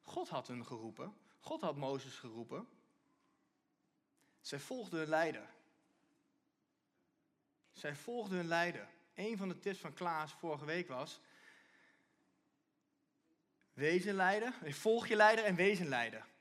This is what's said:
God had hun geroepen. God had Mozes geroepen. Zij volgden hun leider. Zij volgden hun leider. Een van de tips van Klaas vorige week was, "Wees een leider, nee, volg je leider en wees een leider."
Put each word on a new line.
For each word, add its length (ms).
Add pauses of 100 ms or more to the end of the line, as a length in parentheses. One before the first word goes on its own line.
God 280
had 180
hun 180
geroepen. 520 (220)
God 220
had 140
Mozes 400
geroepen. 520 (1700)
Zij 180
volgden 400
hun 100
leider. 400 (2250)
Zij 240
volgden 420
hun 100
leider. 420 (240)
Een 240
van 100
de 120
tips 200
van 140
Klaas 400
vorige 320
week 220
was, 320 (2500)
"Wees 320
een 100
leider, 460
nee, 140
volg 320
je 80
leider 300
en 100
wees 240
een 100
leider." 360 (160)